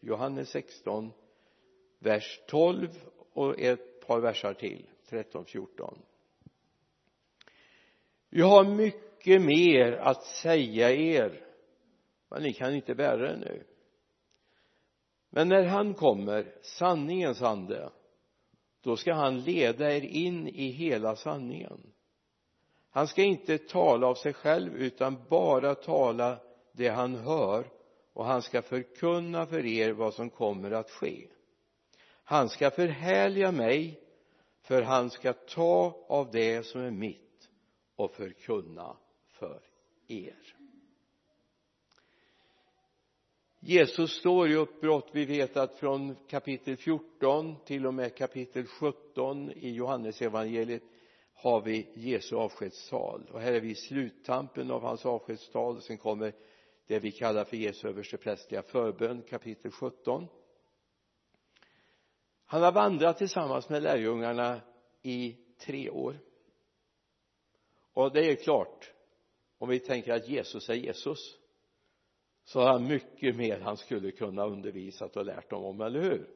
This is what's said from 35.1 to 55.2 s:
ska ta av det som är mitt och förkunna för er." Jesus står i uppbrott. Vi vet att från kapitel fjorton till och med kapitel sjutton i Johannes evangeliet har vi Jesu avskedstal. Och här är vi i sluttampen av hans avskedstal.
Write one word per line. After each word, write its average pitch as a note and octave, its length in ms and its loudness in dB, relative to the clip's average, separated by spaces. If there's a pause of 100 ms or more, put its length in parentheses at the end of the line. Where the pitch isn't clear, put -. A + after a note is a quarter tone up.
ska B2+ 220 -4
ta F3 760 0
av C#3 220 0
det A2+ 360 0
som - 140 -10
är B2+ 100 -6
mitt - 580 -10 (480)
och G2+ 180 -4
förkunna F2 840 -10 (300)
för - 340 -14 (480)
er." - 460 -16 (3000)
Jesus E3 520 4
står F3+ 380 4
i D3+ 40 4
uppbrott. D#3 580 0
Vi D3 120 0
vet C#3 320 -2
att C3 180 0
från C#3 420 -4 (120)
kapitel C3+ 480 -6
fjorton D#3 880 0
till C#3 220 -4
och C3 80 -2
med B2 220 -4
kapitel B2+ 500 -6
sjutton C#3 840 -6
i C3 200 -10
Johannes A#2+ 520 -4
evangeliet A2+ 600 -2 (600)
har A#2 180 4
vi A2 340 -4
Jesu A2+ 420 -4
avskedstal. - 960 -6
Och A#2 80 -12
här B2 120 0
är A#2 80 2
vi A2+ 100 -6
i G#2+ 40 -8
sluttampen C3 960 -6
av A#2+ 120 -4
hans A#2+ 240 -6
avskedstal. A#2 720 -4